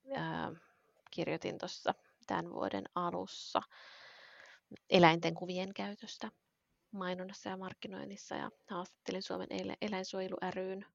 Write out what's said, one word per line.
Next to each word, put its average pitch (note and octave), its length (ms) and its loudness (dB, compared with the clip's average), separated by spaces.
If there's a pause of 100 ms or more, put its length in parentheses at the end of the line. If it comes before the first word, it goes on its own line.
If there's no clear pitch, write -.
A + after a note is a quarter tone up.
(140)
ää, D#3+ 380 0 (580)
kirjoitin - 480 -2
tossa - 360 -2 (320)
tän F3 240 -2
vuoden G3 340 -2 (100)
alussa F3+ 680 0 (1300)
eläinten E3+ 440 10
kuvien F#3 400 -4
käytöstä G#3 560 -6 (600)
mainonnassa F#3 600 -6
ja F#3 60 -4
markkinoinnissa F#3+ 760 -10
ja - 160 -4 (200)
haastattelin F#3 520 -6
Suomen F#3 280 -4
Eläin-, F#3+ 320 -4
Eläinsuojelu F#3+ 540 -4 (140)
ry:n F#3+ 340 -4 (100)